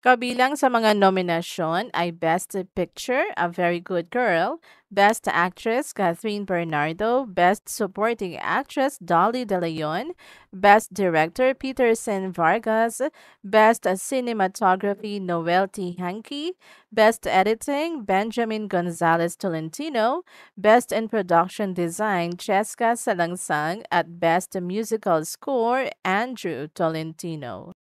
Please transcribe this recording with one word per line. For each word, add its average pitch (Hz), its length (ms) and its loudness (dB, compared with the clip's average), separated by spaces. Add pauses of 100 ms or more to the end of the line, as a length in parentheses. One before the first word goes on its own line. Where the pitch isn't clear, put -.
Kabilang 254 560 2
sa - 80 0
mga 226 320 4
nominasyon 180 960 0
ay 175 160 -2
Best 170 480 -2 (160)
Picture, 262 640 -4
A 175 80 0
Very 175 320 -2
Good 175 320 -4
Girl, 233 480 0 (320)
Best 202 400 2
Actress, 220 640 -2
Catherine 208 480 -2
Bernardo, 180 880 -2
Best 180 400 2
Supporting 208 720 -4
Actress, 269 560 -2
Dolly 196 480 2
De 190 160 -2
Leon, 165 560 -4 (320)
Best 202 400 6
Director, 185 640 2
Peterson 226 800 0
Vargas, 220 640 2 (480)
Best 214 400 4
Cinematography, 202 1400 -2
Noel 175 480 0
T. 180 320 -8
Hanky, 285 560 -8 (320)
Best 214 400 4
Editing, 277 720 0
Benjamin 214 640 -2
Gonzalez 170 720 0
Tolentino, 226 880 -4 (320)
Best 214 320 4
in 220 240 -4
Production 180 640 0
Design, 175 640 -2
Cheska 226 560 0
Salangsang, 175 960 -4
at 170 240 -2
Best 175 400 0
Musical 185 720 -2
Score, 247 720 -2
Andrew 190 720 -4
Tolentino. 160 1040 -6 (120)